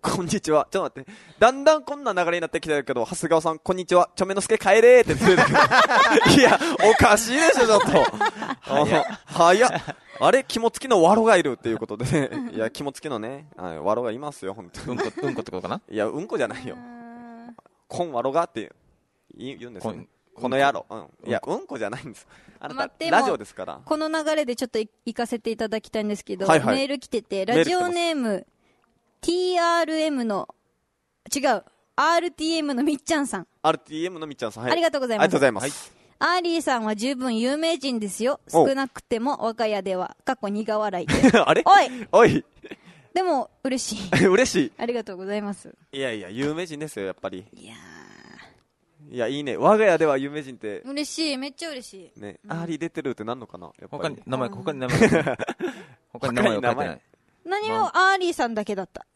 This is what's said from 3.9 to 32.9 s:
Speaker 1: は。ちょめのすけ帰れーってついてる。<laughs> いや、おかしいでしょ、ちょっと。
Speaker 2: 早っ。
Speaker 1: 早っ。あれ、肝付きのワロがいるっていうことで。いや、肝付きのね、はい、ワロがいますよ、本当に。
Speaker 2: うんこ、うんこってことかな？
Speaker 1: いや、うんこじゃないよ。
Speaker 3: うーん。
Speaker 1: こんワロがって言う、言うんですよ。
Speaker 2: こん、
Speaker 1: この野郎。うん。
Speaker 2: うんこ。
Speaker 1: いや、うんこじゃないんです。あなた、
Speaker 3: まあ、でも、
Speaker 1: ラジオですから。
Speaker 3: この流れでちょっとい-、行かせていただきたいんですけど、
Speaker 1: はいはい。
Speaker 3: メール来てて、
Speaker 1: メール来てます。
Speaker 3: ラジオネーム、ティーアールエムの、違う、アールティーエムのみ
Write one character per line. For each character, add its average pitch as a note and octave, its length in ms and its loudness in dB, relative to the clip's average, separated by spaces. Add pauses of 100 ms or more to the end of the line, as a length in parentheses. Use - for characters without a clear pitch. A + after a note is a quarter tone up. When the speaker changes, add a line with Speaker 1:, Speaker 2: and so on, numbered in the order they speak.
Speaker 1:
は。 F3 220 6
ち F#3+ 60 -2
ょ F#3 40 0
め F#3+ 80 -6
の G3 60 0
す - 80 -6
け A3 80 2
帰 G#3 240 6
れ A#3+ 200 10
ー - 20 4
っ - 20 4
て D#3 100 0
つ C3+ 60 -2
い A3 60 0
て F#4+ 100 8
る。 - 0 -
<laughs> D#4+ 1040 6
い - 20 8
や、 - 160 6 (320)
お A3+ 40 6
か G#3 240 6
し A3 100 -4
い A#3+ 40 -2
で C#4+ 80 0 (120)
し - 100 2
ょ、 A#3 40 4
ち A3 60 4
ょ G#3 40 6
っ - 40 6
と。 B4 60 0 (760)
Speaker 2:
早 D3 400 0
っ。 - 20 -2 (220)
Speaker 1:
早 F3+ 420 4
っ。 - 20 0 (520)
あ D3+ 80 6
れ、 C4 180 4
肝 A3+ 220 -2
付 - 180 -12
き - 20 0
の G3 120 6
ワ F3+ 120 8
ロ A3 100 4
が A3 120 6
い F3 60 4
る C#3+ 100 -2
っ A#2 60 -6
て - 100 -6
い A2+ 60 0
う G#2 40 -6
こ A2+ 80 -6
と G#2 120 -10
で。 C3 320 -2 (240)
い G2 40 -8
や、 A2 120 -2
肝 C#3+ 220 -10
付 - 160 -14
き - 20 -8
の A#2+ 80 -6
ね、 C#3 380 -12
は F2 180 -12
い、 D#2 40 -12
ワ F#2 160 0
ロ A#2+ 80 -4
が A#2+ 80 -4
い A2+ 80 -10
ま D3 140 -12
す - 140 -14
よ、 G2 80 -8
本 F#2+ 160 -18
当 - 100 -16
に。 - 60 -14
Speaker 2:
う B2 80 -8
ん - 40 -10
こ、 - 140 -6 (100)
う G4+ 80 -4
ん C4 40 -8
こ - 80 -8
っ - 20 -10
て - 60 -14
こ F#2 100 -10
と - 20 -18
か F#2 60 -10
な？ C#3 220 -8
Speaker 1:
い - 40 -16
や、 G#2+ 120 -2
う A#2+ 120 -8
ん F#3 80 -10
こ G#3+ 120 -8
じ C3+ 60 0
ゃ G#2+ 40 -6
な B2+ 100 -12
い B2+ 80 -14
よ。 - 100 -12
Speaker 3:
う - 20 -20
ー A#3+ 720 -20
ん。 A#3 60 -20 (300)
Speaker 1:
こ - 180 -8
ん D#3+ 80 -10
ワ A#2+ 100 -4
ロ C3+ 100 -4
が E3 120 0
っ - 60 -12
て G#2+ 220 -12 (640)
言 B2 200 -14
う、 - 20 -20
言 A#2+ 100 -16
う - 20 -16
ん A2+ 40 -20
で F2+ 80 -16
す - 40 -10
よ。 A2 60 -8
Speaker 2:
こ F2 60 -14
ん、 F2+ 100 -20 (260)
Speaker 1:
こ - 140 -8
の C3 80 -2
野 C#3 160 2
郎。 F#2 160 -8
う - 60 -14
ん。 A2+ 40 -12
Speaker 2:
う F#2 40 -14
ん - 20 -18
こ。 - 60 -20 (160)
Speaker 1:
い - 40 -10
や、 A#2 160 -4
う D3+ 100 -6
ん F#4 100 -12
こ - 100 -12
じ A2 80 -6
ゃ G2+ 60 -6
な B2+ 100 -12
い - 60 -18
ん A#2+ 60 -14
で - 60 -20
す。 - 80 -20 (320)
あ - 100 -14
な - 20 -
た、 C4 40 -14
Speaker 3:
ま C4+ 100 -8
あ、 - 140 -12
で E4 60 -8
も、 E4 60 -2
Speaker 1:
ラ E4+ 120 4
ジ C4 80 0
オ D#3 60 -2
で G#2 80 -10
す - 100 -20
か F#2 120 -10
ら。 D2+ 180 -14
Speaker 3:
こ D#4 140 -2
の D#4 100 -4
流 D#4 260 -2
れ D4+ 120 -2
で A#3+ 100 -6
ち - 80 -6
ょ - 20 -8
っ - 40 -12
と A3+ 80 -4
い-、 A3 100 -4 (160)
行 A#3 100 -8
か A#3+ 120 -4
せ A#3 120 -6
て A3+ 120 -6
い A3 80 -8
た A3 100 -4
だ G#3+ 140 -6
き - 80 -20
た A3 100 -4
い G#3+ 60 -4
ん - 20 -4
で G#3 80 -4
す - 80 -16
け F#3+ 140 -10
ど、 F#3+ 80 -4
Speaker 1:
は D#3+ 100 6
い D3 40 4
は A3 120 0
い。 - 40 2
Speaker 3:
メ C4+ 80 0
ー C#4 40 -6
ル C#4 100 -4
来 - 80 -16
て A3 140 -4
て、 G3 240 -6
Speaker 1:
メ A#3+ 80 -2
ー B3 60 4
ル E3 60 4
来 - 40 -2
て F4+ 60 0
ま F4+ 60 0
す。 F4 40 0
Speaker 3:
ラ F4+ 60 -2
ジ - 20 -4
オ - 20 -4
ネ E4+ 180 -2
ー D#4 40 -4
ム、 A3 300 -4 (760)
テ E4 100 0
ィ F4+ 220 0
ー E4+ 240 2
ア E4+ 40 0
ー D#4+ 40 -2
ル D#4 120 -4
エ D#4 120 0
ム C4 140 -4
の、 G3+ 240 -4 (840)
違 C#4 140 -4
う、 G#3+ 160 0 (320)
ア D#4 180 2
ー E4+ 60 4
ル E4+ 100 -6
テ - 140 -12
ィ E4 100 -2
ー - 40 0
エ D#4 40 -2
ム C#4+ 120 -4
の A#3+ 80 -2
み D4+ 120 0